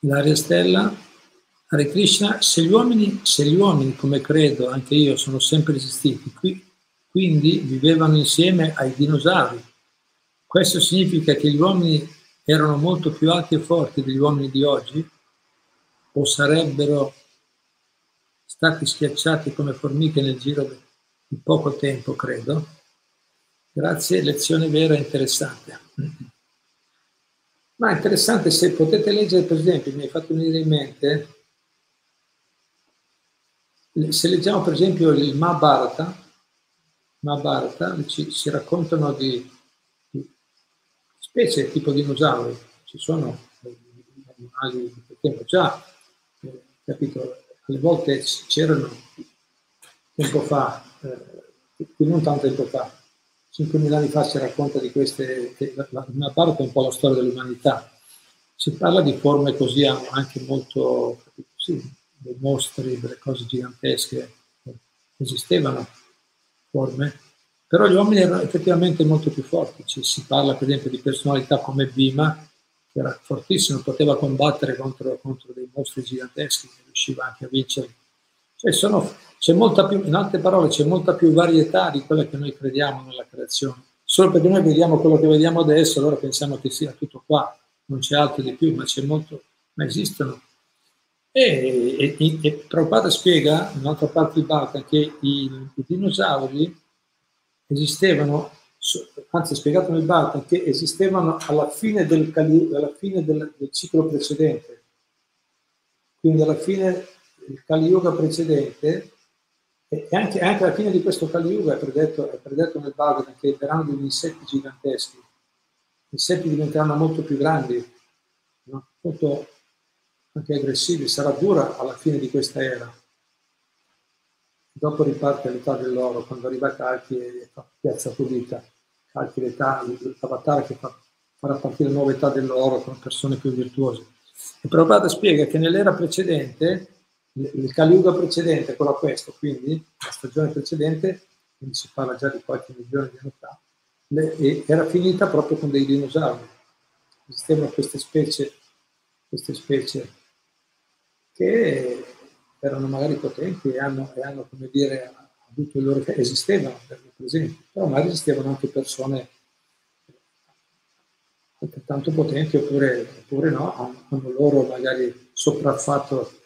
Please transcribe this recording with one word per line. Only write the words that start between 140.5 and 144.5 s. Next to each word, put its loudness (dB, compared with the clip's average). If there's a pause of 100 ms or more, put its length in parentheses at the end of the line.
precedente, -4 (300)
quindi -14
si -10
parla -6
già -4
di -8
qualche -8
milione -6
di -20
anni -14
fa, -20 (480)
le, -2
e, 0